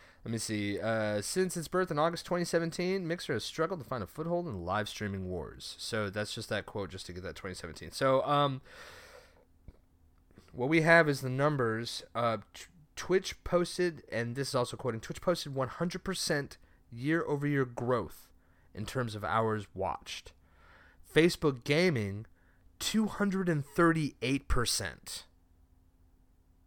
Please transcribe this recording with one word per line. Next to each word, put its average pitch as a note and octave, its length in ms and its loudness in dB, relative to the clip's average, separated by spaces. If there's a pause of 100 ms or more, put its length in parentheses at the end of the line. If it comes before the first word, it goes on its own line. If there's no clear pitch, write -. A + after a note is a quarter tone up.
(240)
let A2+ 60 -8
me A#2 60 -2
see. G#2 420 -2
Uh, G#2+ 440 0
since F#3 340 -2
its D#3+ 120 -6
birth F3+ 220 0
in D3 80 -2
August E3+ 280 0
twenty F3 180 0
seventeen, F3 640 0
Mixer E3 240 -4
has A2+ 120 -2
struggled F3 360 -2
to A#2+ 80 -12
find B2 140 -4
a F2+ 40 -4
foothold F3 400 -4
in C#3 60 -6
the F#2 80 -6
live G2+ 300 -2
streaming G2 360 -4
wars. - 520 -8
So G#2 320 -2
that's G#2 240 -4
just A2+ 160 -8
that G#2 160 -2
quote, G2 240 -6
just F#2 160 -12
to F2+ 80 -12
get F2+ 80 -8
that E2+ 120 -8
twenty F#2 200 -8
seventeen. D#2 380 -12
So, C3+ 320 4
um, C#3+ 360 2 (1900)
what A#2+ 160 -2
we D#3+ 140 6
have E3 260 8
is C#3 120 0
the C3 100 -4
numbers. B2+ 720 0 (120)
Uh, A2+ 240 2 (160)
t-, - 100 -16 (300)
Twitch - 500 -2
posted, F3 580 0 (100)
and A#2 240 -2
this C#3 120 -4
is - 60 -6
also B2 220 0
quoting, A2+ 240 -4
"Twitch - 220 -10
posted D#3 320 0
one C3 140 -2
hundred F3 360 -4
percent D#3 520 -2 (360)
year-over-year C#3+ 720 0
growth A#2+ 640 -2 (460)
in G#2 120 -6
terms A#2 280 -2
of G#2 100 -6
hours G#2+ 500 2
watched. - 580 -6 (800)
Facebook D3+ 500 4
Gaming, B2 640 2 (540)
two G#3+ 260 2
hundred F#3+ 420 0
and D3+ 160 2
thirty-eight D#3+ 840 2
percent. - 760 0 (1400)